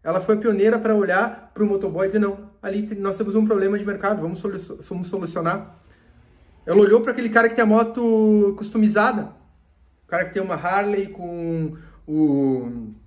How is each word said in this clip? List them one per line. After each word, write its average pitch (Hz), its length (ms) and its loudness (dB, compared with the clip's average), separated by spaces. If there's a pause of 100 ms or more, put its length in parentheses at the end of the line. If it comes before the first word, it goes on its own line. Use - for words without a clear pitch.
ela 175 180 -2
foi 214 140 2
a 208 40 0
pioneira 208 400 2
pra 220 160 0
olhar 196 600 -2
pro 208 100 0
motoboy 196 420 0
e - 20 -2
dizer, 214 100 0
"Não, 202 320 -4 (100)
ali 202 220 -6
te-, 214 140 -8
nós 196 200 -4
temos 196 200 -2
um 220 80 4
problema 202 340 2
de 202 80 -6
mercado, 202 340 -4
vamos 165 200 -6
solu-, 196 180 -6 (240)
vamos 180 240 -8
solucionar." 175 720 -6 (880)
Ela 180 140 6
olhou 208 220 6
pra 247 100 -2
aquele 240 160 -4
cara 226 200 4
que 226 60 -2
tem 240 80 2
a 220 40 4
moto 220 920 4
customizada, 214 760 0 (720)
o - 40 -20
cara 175 160 -2
que 175 100 -10
tem 196 80 -2
uma 185 120 -4
Harley 196 540 -2
com 170 680 -6 (300)
o 135 840 0 (160)